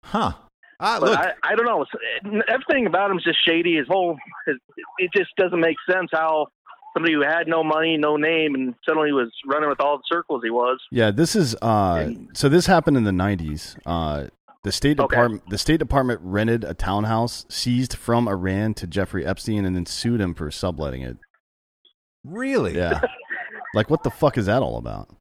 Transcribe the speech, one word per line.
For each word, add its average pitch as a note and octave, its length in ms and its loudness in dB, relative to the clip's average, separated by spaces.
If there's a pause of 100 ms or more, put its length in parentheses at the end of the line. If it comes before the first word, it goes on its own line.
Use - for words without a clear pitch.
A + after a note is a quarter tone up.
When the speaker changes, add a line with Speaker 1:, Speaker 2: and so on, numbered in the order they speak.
Speaker 1:
Huh. G3 260 0 (480)
Ah, A3 200 0
Speaker 2:
But G3+ 100 4
Speaker 1:
look. G#3 80 4
Speaker 2:
I, F3+ 140 0 (120)
I F#3 100 0
don't A3+ 120 2
know. G3 160 0
It's, F#3+ 640 -4
everything C4 380 2
about F#3+ 240 2
him's F3+ 140 -2
just D#3+ 220 2
shady. E3+ 300 2
His C3+ 120 0
whole, F3 280 0 (300)
his, C#3+ 100 -2 (420)
it F3+ 160 -2
just F#3+ 220 2
doesn't F3+ 240 2
make E3 160 2 (140)
sense F#3 220 0
how D#3 340 0 (480)
somebody E3 200 2
who D3 80 2
had D#3+ 260 0
no D#3+ 160 2
money, D#3 320 2
no D3+ 200 2
name, D#3 380 2
and B2+ 200 -4 (120)
suddenly D#3 260 2
was B2+ 160 2 (180)
running D3 220 0
with C#3+ 120 -2
all C#3+ 180 2
the B2 100 -12
circles E3 360 -2
he A2+ 60 -2
was. B2 280 2 (140)
Speaker 3:
Yeah, A2+ 180 4
this C#3 260 2
is, C3+ 260 2
uh, G2 440 2
Speaker 2:
And - 260 -10
Speaker 3:
so - 160 2
this E3+ 180 6
happened D#3+ 300 4
in A#2+ 80 4
the G2+ 80 2
nineties. F2+ 720 -2
Uh, D2+ 420 -4 (380)
the G2+ 80 -2
State C#3+ 260 2
Speaker 2:
Okay. C3+ 160 2
Speaker 3:
Department, A#2+ 340 2
the G2+ 100 -4
State D#3 200 2
Department B2+ 440 0
rented G#2+ 420 0
a F2 100 -6
townhouse G#2+ 720 -2
seized B2 460 -2
from A#2+ 320 0
Iran G2 480 -2
to - 140 -10
Jeffrey F#2 360 -4
Epstein G2+ 400 -2
and F#2 120 0
then F2 100 -4
sued A#2 340 -2
him F2 140 -2
for D2+ 160 -8
subletting D2 520 -6
it. B1 140 -10 (1080)
Speaker 1:
Really? F#3+ 520 -2
Speaker 3:
Yeah. E2+ 300 0
Speaker 2:
<laughs> - 40 -4 (640)
Speaker 3:
Like, A2 160 2
what D#3 120 2
the B2 80 -2
fuck - 280 2
is G2+ 80 0
that A#2 160 2
all A#1 160 -4
about? A#1 320 -10 (100)